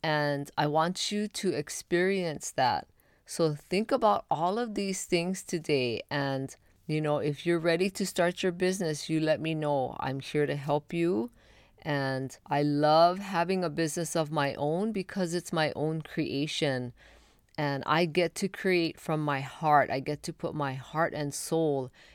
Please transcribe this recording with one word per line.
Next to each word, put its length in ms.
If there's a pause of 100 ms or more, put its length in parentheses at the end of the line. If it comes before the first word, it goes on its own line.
And 560
I 80
want 440
you 180
to 260
experience 1000
that. 300 (380)
So 300
think 360
about 400
all 280
of 160
these 300
things 380
today. 680
And, 440 (320)
you 140
know, 180
if 280
you're 120
ready 300
to 160
start 380
your 100
business, 560
you 100
let 220
me 140
know. 440
I'm 220
here 240
to 120
help 360
you. 380 (500)
And 560 (100)
I 160
love 560
having 460
a 60
business 440
of 160
my 260
own 360
because 400
it's 220
my 200
own 280
creation. 880 (640)
And 300
I 180
get 320
to 120
create 520
from 240
my 160
heart. 480
I 120
get 240
to 100
put 200
my 200
heart 400
and 180
soul 580 (240)